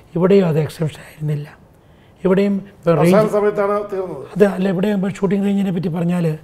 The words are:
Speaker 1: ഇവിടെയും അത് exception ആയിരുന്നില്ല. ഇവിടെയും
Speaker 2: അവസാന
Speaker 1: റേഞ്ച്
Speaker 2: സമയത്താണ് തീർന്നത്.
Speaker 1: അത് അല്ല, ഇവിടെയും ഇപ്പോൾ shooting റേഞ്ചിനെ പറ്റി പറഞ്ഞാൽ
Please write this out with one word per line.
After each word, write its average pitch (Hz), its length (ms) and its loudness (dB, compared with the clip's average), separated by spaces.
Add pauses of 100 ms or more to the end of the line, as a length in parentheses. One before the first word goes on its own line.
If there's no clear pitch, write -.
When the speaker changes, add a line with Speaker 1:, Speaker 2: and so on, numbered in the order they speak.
(160)
Speaker 1:
ഇവിടെയും 185 340 4
അത് 151 160 0
exception - 420 -6
ആയിരുന്നില്ല. 147 400 -6 (760)
ഇവിടെയും 196 300 2 (300)
Speaker 2:
അവസാന 160 180 4
Speaker 1:
റേഞ്ച് 196 320 4
Speaker 2:
സമയത്താണ് 208 400 0 (160)
തീർന്നത്. 180 340 -8 (100)
Speaker 1:
അത് 190 100 6 (120)
അല്ല, 185 180 -2
ഇവിടെയും 196 240 -2
ഇപ്പോൾ 190 200 -2
shooting 196 280 0
റേഞ്ചിനെ 196 300 0
പറ്റി 180 200 -4
പറഞ്ഞാൽ 175 300 -2 (180)